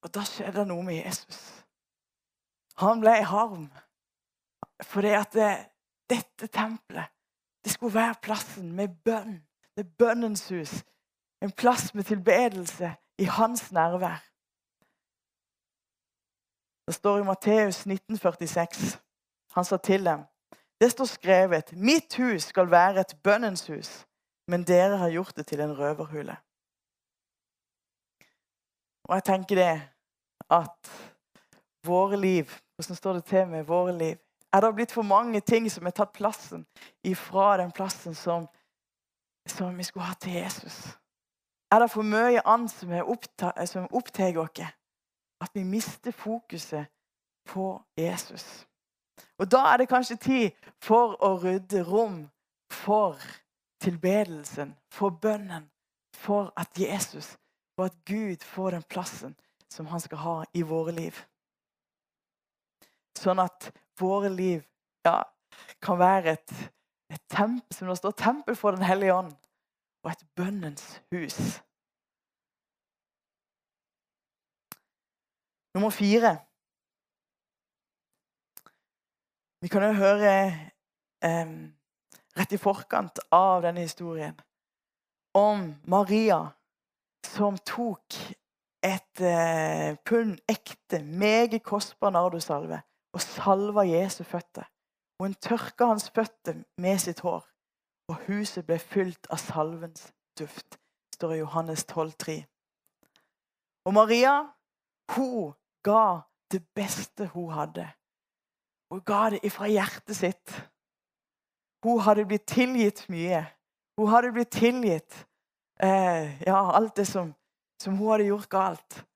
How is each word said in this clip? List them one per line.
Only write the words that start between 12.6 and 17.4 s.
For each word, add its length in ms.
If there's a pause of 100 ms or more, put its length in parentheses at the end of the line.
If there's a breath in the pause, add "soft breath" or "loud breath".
i 60
hans 480
nærvær. 500 (2750)
Det 80
står 240
i 60
Matteus 600